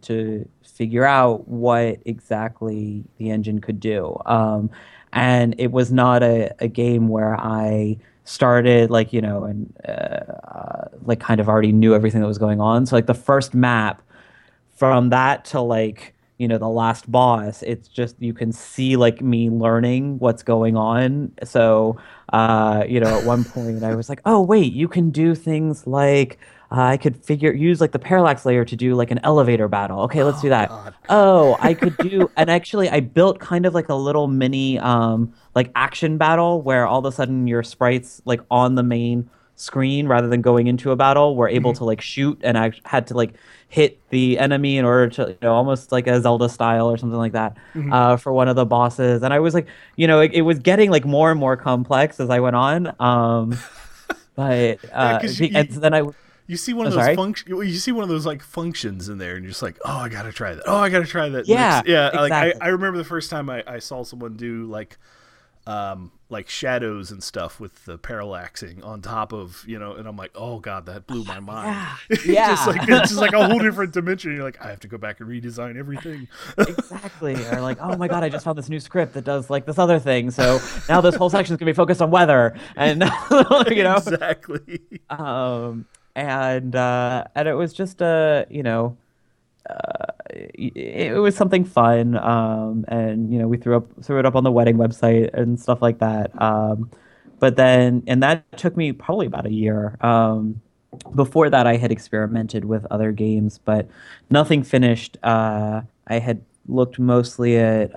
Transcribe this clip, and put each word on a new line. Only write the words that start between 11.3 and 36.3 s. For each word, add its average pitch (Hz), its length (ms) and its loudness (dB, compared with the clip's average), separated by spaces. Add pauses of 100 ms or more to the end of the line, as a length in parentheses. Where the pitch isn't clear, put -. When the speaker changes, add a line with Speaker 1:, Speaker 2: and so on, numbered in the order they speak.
Speaker 1:
of 104 80 0
already 107 240 4
knew 110 220 6
everything 107 260 2
that 104 60 0
was 104 120 -4
going 104 220 0
on. 113 240 2
So, 127 120 2
like, 117 100 4
the 123 80 2
first 139 400 0
map, 120 480 0 (720)
from 127 360 4
that 131 340 2
to, 143 160 -4
like, 110 540 -4 (240)
you 120 100 -2
know, 113 80 0
the 110 100 -4
last 113 460 -2
boss, 117 520 2
it's 113 220 -8
just, 120 320 -6
you 117 140 -6
can 113 180 -6
see, 131 460 -2
like, 120 240 4
me 117 300 0
learning 120 680 0
what's 120 220 0
going 113 320 2
on. 127 560 0 (140)
So, 113 540 2 (340)
uh, 110 560 2
you 123 100 0
know, 110 200 2
at 104 80 -2
one 120 180 2
point 113 400 -6
I 113 100 -2
was 117 140 -6
like, 139 160 -12
"Oh, 214 160 4
wait, 185 320 4
you 156 160 -2
can 170 220 0
do 160 240 2
things 156 520 -4
like, 139 520 2 (340)
uh, 123 80 2
I 127 160 4
could 139 260 -2
figure, 151 300 0
use, 160 260 2
like, 156 140 2
the 143 60 -4
parallax 170 480 2
layer 123 180 2
to 120 100 -6
do, 123 200 0
like, 123 160 0
an 120 120 -2
elevator 120 460 4
battle. 98 360 -4
Okay, 135 200 0
let's 143 140 0
Speaker 2:
Oh, 143 40 -6
Speaker 1:
do 143 60 0
that. 110 220 2
Speaker 2:
God. 92 240 -16 (160)
Speaker 1:
Oh, 185 500 6
I 165 140 4
could 175 220 0
Speaker 2:
<laughs> - 20 -4
Speaker 1:
do," 185 400 0
and 160 100 2
actually 175 400 0
I 151 120 2
built 180 380 2
kind 175 280 -2
of, 170 80 0
like, 165 160 -2
a 143 40 -2
little 143 340 0
mini, 135 500 0
um, 117 560 0 (200)
like, 123 200 2
action 156 420 -2
battle 165 460 2